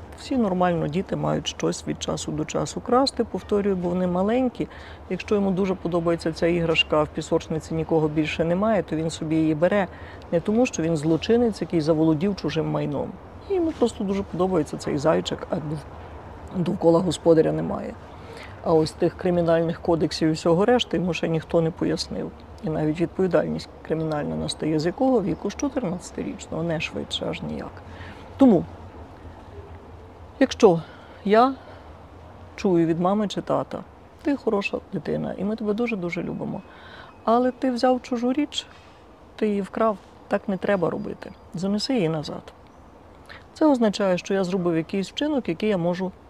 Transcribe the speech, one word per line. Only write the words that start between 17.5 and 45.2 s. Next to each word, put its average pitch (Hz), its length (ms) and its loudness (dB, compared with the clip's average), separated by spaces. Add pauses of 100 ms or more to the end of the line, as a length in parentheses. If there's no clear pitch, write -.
немає. 160 420 -4 (680)
А 175 100 4
ось 156 180 6
тих - 260 0
кримінальних 170 640 2
кодексів 165 480 2
і - 20 4
всього 170 340 4
решти 247 320 4
йому 175 160 0
ще 170 140 -4
ніхто 165 340 2
не 165 100 2
пояснив. 170 600 -2 (320)
І 196 60 -2
навіть 156 320 0
відповідальність 165 680 0 (120)
кримінальна 160 540 -4
настає 156 440 -2
з 147 60 0
якого 254 360 2
віку? 185 300 -2
З - 40 -10
чотирнадцятирічного, 196 1080 -4
не 165 180 -2
швидше - 480 -6
аж 170 120 -6
ніяк. 76 300 -8 (680)
Тому, 233 280 8 (1700)
якщо 190 420 6 (440)
я 233 280 6 (1000)
чую 170 300 2
від 160 140 0
мами 202 280 0
чи 180 140 -6
тата: - 420 -4 (380)
«Ти 285 140 0
хороша 208 420 -2 (160)
дитина, 156 440 -4
і 185 60 -6
ми 214 120 -2
тебе 208 180 -2
дуже-дуже 190 500 -4
любимо, 147 380 -6 (640)
але 247 280 2
ти 262 200 -2
взяв 254 300 2
чужу 247 320 0
річ, - 320 -4 (680)
ти 214 120 0
її 202 140 2
вкрав, 214 360 0 (300)
так - 220 -2
не 190 80 0
треба 180 320 2
робити, - 420 -8 (220)
занеси 202 420 0
її 175 140 2
назад». 156 440 -6 (1000)
Це 320 120 2
означає, 214 520 4
що - 160 -4
я 196 100 2
зробив 175 340 0
якийсь 180 340 -2
вчинок, 294 380 -2